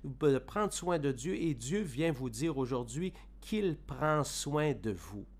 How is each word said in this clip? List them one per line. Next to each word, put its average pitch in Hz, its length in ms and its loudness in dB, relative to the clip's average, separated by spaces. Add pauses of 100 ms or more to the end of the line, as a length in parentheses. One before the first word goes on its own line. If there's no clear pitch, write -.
de 139 340 4
prendre 208 340 0
soin 175 280 0
de 143 120 2
Dieu, 131 220 -2
et 165 220 0
Dieu 131 260 0
vient 160 300 0
vous 127 180 -2
dire 139 280 -2
aujourd'hui 127 560 -2 (280)
qu'il 196 340 0
prend 151 480 2
soin 147 500 2
de 110 180 -2
vous. 98 340 -8 (140)